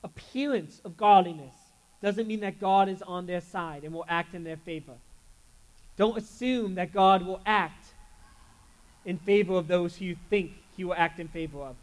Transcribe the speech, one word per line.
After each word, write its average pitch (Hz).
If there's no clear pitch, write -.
Appearance 247
of 175
godliness 175
doesn't 208
mean 214
that 202
God 196
is 190
on 180
their 180
side 165
and 156
will 165
act 170
in 175
their 160
favor. 156
Don't 214
assume 226
that 180
God 190
will 185
act 196
in 180
favor 196
of 175
those 175
who 190
you 175
think 190
he 190
will 175
act 165
in 165
favor 156
of. 131